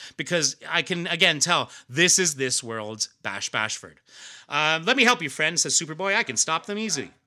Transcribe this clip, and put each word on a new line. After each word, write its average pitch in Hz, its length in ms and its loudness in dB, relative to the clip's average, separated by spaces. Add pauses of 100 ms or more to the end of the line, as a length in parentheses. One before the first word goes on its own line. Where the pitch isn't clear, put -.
(160)
because 151 400 0 (100)
I 165 140 0
can, 175 280 -4
again, 170 320 4
tell 156 300 2 (200)
this 170 280 4
is 165 180 0
this 131 260 -2
world's 110 480 -6 (120)
Bash 98 280 -6
Bashford. 107 460 -4 (520)
"Uh, 156 340 2
let 240 140 2
me 254 80 6
help 240 160 4
you, 151 80 -4
friend," 160 320 0
says 139 180 2
Superboy. 170 360 -2
"I 233 80 2
can 117 160 -4
stop 165 260 0
them 208 140 -6
easy." 160 340 -4 (140)